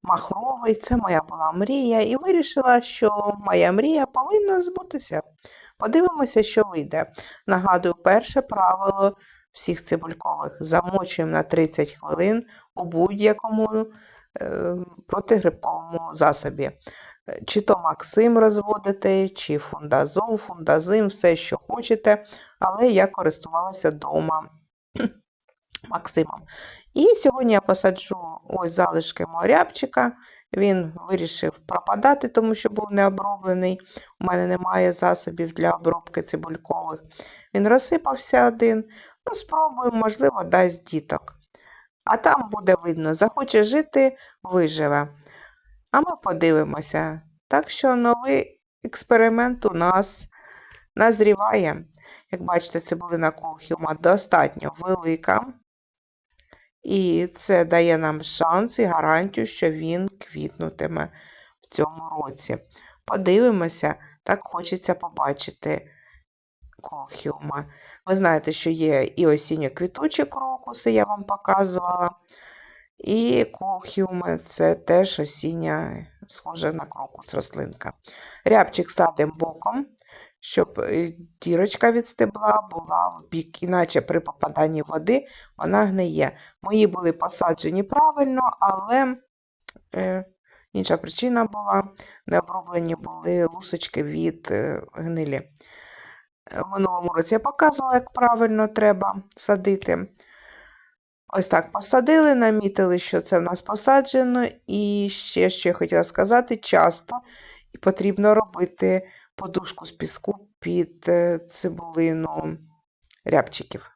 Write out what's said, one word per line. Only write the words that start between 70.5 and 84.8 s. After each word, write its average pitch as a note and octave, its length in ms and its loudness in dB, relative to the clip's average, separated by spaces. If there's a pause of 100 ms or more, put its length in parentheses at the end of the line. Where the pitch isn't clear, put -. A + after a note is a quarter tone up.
я G#3+ 140 4
вам G3+ 200 -8
показувала. F3+ 840 0 (960)
І A3+ 400 2
колхіуми — F#3 1000 -4
це E3 280 0
теж F3+ 460 2
осіння, D#3+ 840 -6 (220)
схожа D#3+ 440 -8
на D#3 120 -10
крокус - 500 -16
рослинка. - 580 -10 (520)
Рябчик G3 460 2
садимо D#3+ 480 0
боком, G3+ 480 -6 (540)
щоб, - 400 -2
е, E3+ 300 -2 (300)
дірочка G3 520 0
від A#3 140 0
стебла G#3+ 640 0
була E3+ 380 -2
в E3+ 220 -12
бік, D#3+ 320 -10
іначе F3 380 2
при - 200 -2
попаданні D#3 600 -4